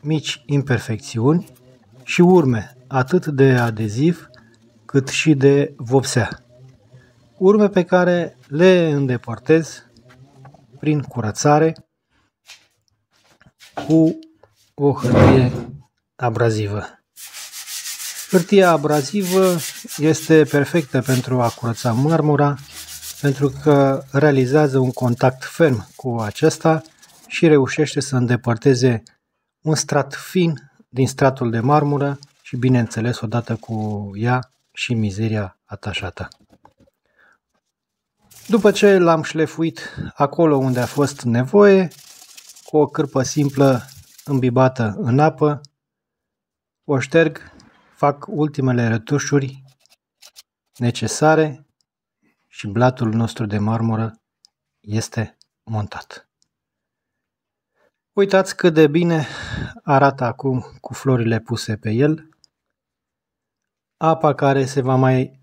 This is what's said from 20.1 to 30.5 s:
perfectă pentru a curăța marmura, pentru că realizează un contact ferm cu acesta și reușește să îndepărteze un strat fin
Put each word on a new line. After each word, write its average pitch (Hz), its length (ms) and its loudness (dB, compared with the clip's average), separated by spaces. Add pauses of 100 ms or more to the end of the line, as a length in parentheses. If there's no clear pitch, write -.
perfectă 143 500 0
pentru 127 420 -2
a 117 60 0
curăța 120 440 -4
marmura, 147 640 2 (640)
pentru 139 280 0 (140)
că 139 500 4
realizează 139 680 2
un 127 120 0
contact 127 540 0
ferm 131 420 0 (100)
cu 120 240 -6
acesta 156 640 0 (440)
și - 200 -2
reușește 147 540 2
să 131 160 -6
îndepărteze 120 840 0 (600)
un 156 120 0
strat 139 400 -2
fin 165 560 -4 (180)